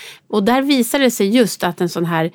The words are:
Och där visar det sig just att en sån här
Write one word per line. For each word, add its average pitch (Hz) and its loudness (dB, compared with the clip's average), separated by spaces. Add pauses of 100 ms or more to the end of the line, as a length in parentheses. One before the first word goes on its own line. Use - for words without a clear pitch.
(300)
Och 208 0
där 247 2
visar 277 0
det 254 4
sig 202 0
just 214 2
att 175 -4
en 175 0
sån 170 -6
här 165 -2